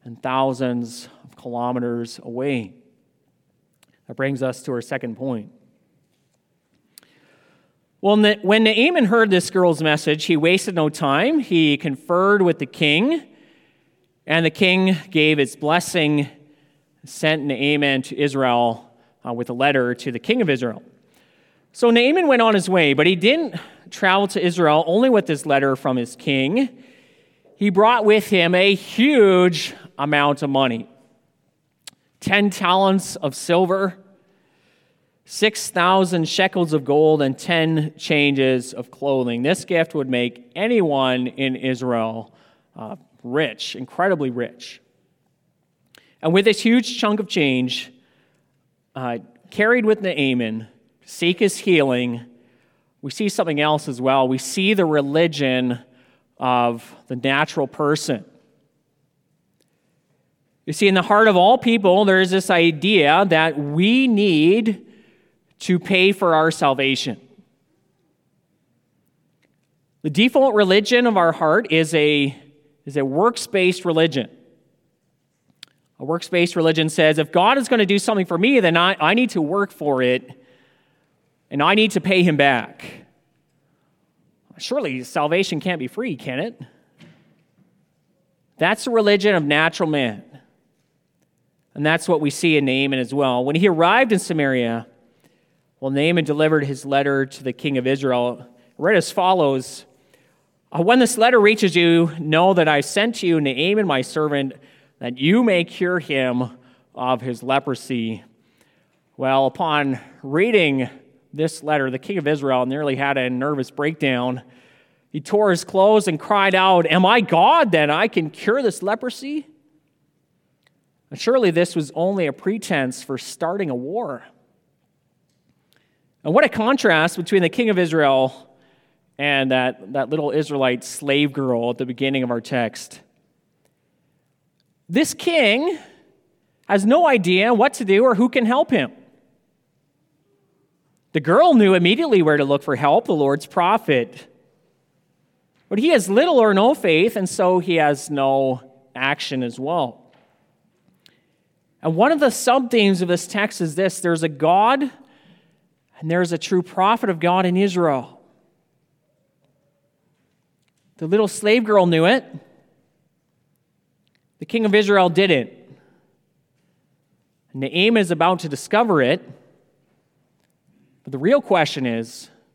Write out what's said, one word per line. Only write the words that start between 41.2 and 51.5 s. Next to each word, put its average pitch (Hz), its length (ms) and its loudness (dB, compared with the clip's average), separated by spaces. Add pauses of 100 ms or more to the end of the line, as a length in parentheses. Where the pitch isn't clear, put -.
in 131 280 -6
Israel, 117 800 -6 (420)
uh, 110 220 -16 (260)
rich, 127 520 -6
incredibly 151 540 -4
rich. - 520 -12 (1400)
And 165 120 0
with 196 120 2
this 214 140 4
huge 233 400 0
chunk 208 200 0
of 208 80 -8
change, 127 640 -2 (1000)
uh, 123 260 -8 (300)
carried 220 360 0
with 214 160 0
Naaman 123 680 -2 (340)
to - 60 -20
seek 175 320 -2
his 196 180 0